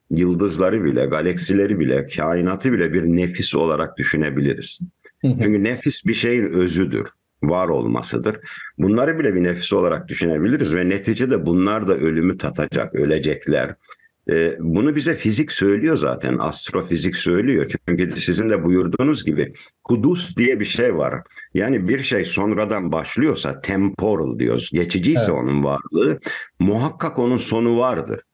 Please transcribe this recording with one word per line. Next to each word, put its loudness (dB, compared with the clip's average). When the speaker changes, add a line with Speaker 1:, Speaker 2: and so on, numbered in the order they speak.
Speaker 1:
yıldızları 2
bile, 2
galaksileri 0
bile, 2
kainatı 0
bile 0
bir 0
nefis 0
olarak 0
düşünebiliriz. 0
Speaker 2:
Hı 2
hı. 4
Speaker 1:
Çünkü 2
nefis -2
bir 0
şeyin 0
özüdür, 0
var 2
olmasıdır. -2
Bunları 2
bile 2
bir 2
nefis -2
olarak 0
düşünebiliriz 0
ve 0
neticede 0
bunlar 2
da 4
ölümü 2
tatacak, -4
ölecekler. 0
Ee, 2
bunu 2
bize 0
fizik 0
söylüyor 2
zaten, -2
astrofizik -4
söylüyor. 0
Çünkü 0
sizin 0
de 0
buyurduğunuz 2
gibi -2
kudus 0
diye 2
bir -2
şey 0
var. -2
Yani 0
bir 0
şey -2
sonradan -2
başlıyorsa, -2
temporal 0
diyoruz, 0
geçiciyse 2
Speaker 2:
Evet. 0
Speaker 1:
onun 0
varlığı, 0
muhakkak 0
onun 2
sonu 0
vardır. -2